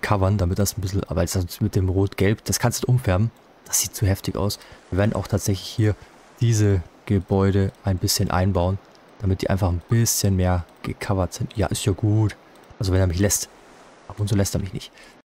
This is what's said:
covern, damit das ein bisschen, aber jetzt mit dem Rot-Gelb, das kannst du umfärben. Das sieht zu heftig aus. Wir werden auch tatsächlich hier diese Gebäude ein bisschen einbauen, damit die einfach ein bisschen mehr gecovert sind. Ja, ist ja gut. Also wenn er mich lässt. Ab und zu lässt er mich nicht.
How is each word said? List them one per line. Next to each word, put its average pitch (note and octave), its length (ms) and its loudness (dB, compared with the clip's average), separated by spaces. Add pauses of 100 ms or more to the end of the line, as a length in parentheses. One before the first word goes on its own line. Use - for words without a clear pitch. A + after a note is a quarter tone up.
covern, G2 360 2
damit F2+ 220 0
das G2+ 180 -2
ein G2 40 -6
bisschen, F#2 220 -4
aber F2 180 -2
jetzt F2 400 -2
mit G#2 140 0
dem F#2 140 2
Rot-Gelb, G2 560 0
das - 140 -2
kannst - 240 -2
du - 40 -2
umfärben. A2+ 440 2 (400)
Das - 80 0
sieht - 160 -6
zu - 100 -2
heftig - 300 -2
aus. F#2+ 240 -2 (300)
Wir F2+ 100 0
werden G#2+ 140 2
auch - 140 -4
tatsächlich G2 380 -2
hier G#2+ 300 0 (460)
diese G#2+ 420 2 (220)
Gebäude G2 680 2 (140)
ein F#2+ 140 0
bisschen - 300 -2
einbauen, F#2 480 0 (440)
damit F#2 200 0
die - 80 -2
einfach F#2+ 200 2
ein F2 180 -2
bisschen A2+ 480 2
mehr F2+ 300 2 (180)
gecovert - 500 -2
sind. - 220 -8
Ja, F#2+ 120 0
ist - 180 -4
ja G2+ 80 2
gut. G#2+ 420 2 (440)
Also F#2 120 -2
wenn F#2 80 4
er F#2+ 80 4
mich F2 120 0
lässt. - 280 0 (640)
Ab - 100 -14
und G#2 80 0
zu G#2+ 80 0
lässt G2 200 2
er - 40 0
mich F#2+ 140 -6
nicht. - 180 -12 (360)